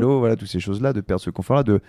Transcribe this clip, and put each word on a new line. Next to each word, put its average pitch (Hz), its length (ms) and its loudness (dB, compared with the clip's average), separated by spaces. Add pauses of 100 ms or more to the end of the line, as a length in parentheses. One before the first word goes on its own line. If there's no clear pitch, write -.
vélo, 139 100 4
voilà, 113 180 2
toutes 101 120 -8
ces 90 120 -4
choses-là, 104 320 -2
de 110 80 -4
perdre 92 220 -2
ce - 80 -8
confort-là, 131 320 0
de 104 260 4